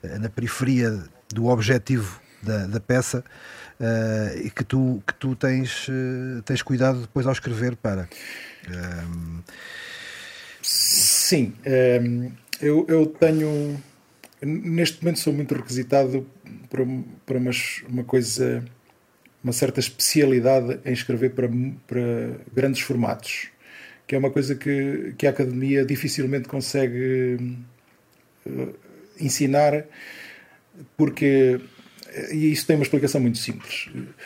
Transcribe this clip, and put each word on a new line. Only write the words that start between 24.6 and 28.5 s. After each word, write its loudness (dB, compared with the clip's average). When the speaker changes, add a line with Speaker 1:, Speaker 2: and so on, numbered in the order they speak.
Speaker 2:
que 2
a 6
Academia 2
dificilmente -2
consegue, -2
eh, -6